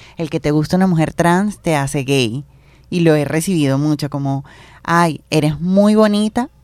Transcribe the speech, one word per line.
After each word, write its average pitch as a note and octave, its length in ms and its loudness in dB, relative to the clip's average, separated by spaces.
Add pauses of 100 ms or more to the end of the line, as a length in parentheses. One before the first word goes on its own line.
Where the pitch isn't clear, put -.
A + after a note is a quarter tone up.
(160)
el E3 120 -6
que D#3+ 120 -4
te D3 100 -2
gusta D3+ 260 0
una F#3+ 120 2
mujer D#3+ 240 0
trans F3+ 480 0
te D#3+ 160 -2
hace C#3 260 -2
gay. C3 420 -2 (460)
Y F3+ 100 -2
lo D#3+ 140 4
he D3 100 0
recibido D3+ 540 0
mucho, D3 320 -2
como, C#3 340 -4 (380)
"Ay, E3+ 380 0 (100)
eres D3+ 300 0
muy G3 340 2
bonita, G#3+ 560 0 (140)